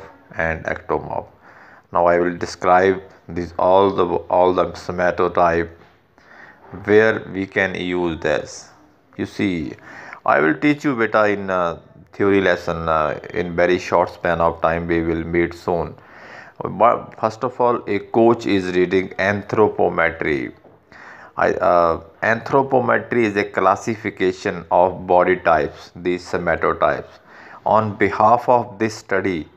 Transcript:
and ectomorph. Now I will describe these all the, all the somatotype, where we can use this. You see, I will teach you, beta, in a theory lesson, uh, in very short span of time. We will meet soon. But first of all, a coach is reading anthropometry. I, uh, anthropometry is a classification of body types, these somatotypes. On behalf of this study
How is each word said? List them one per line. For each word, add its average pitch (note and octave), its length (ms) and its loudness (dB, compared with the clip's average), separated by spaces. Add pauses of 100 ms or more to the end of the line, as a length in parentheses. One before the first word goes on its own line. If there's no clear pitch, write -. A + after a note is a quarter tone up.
(380)
and D#2+ 280 -4
ectomorph. D2+ 600 -6 (680)
Now F2 140 2
I F2 140 4
will F2 180 -2
describe F#2 640 2 (260)
these E2+ 300 -8
all F#2+ 320 4
the, F#2+ 160 0
all F2+ 480 0
the F2+ 140 0
somatotype, F2 1040 -2 (1120)
where G#2 500 4
we F#2+ 140 -4
can F#2+ 260 -2
use F2 480 -2
this. - 480 -4 (480)
You G2 80 -6
see, E2+ 480 -4 (500)
I - 160 2
will D#3 140 2
teach D3 320 -2
you, C#3+ 100 -2
beta, A2 300 2
in G2+ 240 -2
a F2 320 -2 (320)
theory G2+ 280 2
lesson, F2 460 -2
uh, D#2 320 0 (140)
in F2 220 -6
very F2 240 2
short F2+ 320 0
span E2+ 280 -4
of E2 220 0
time. E2+ 260 0
We E2 140 0
will E2 220 -2
meet E2+ 320 -2
soon. D#2+ 400 -6 (680)
But G2+ 560 0
first A2 240 -4
of B2+ 160 -8
all, A#2+ 280 0
a G2+ 120 -2
coach A2+ 460 2
is F#2+ 200 0 (100)
reading F2+ 420 2
anthropometry. F2+ 1400 0 (840)
I, F2 160 2
uh, E2+ 480 2 (220)
anthropometry A#2 1000 0
is G2+ 100 0
a G2+ 80 0
classification F#2+ 1300 -2
of F2+ 340 2
body F2+ 300 4
types, D#2+ 580 -2
these F2+ 300 -4
somatotypes. E2 840 -2 (560)
On G#2+ 320 0
behalf A2 500 2
of A#2 320 0
this A2 140 -2
study F#3 640 -4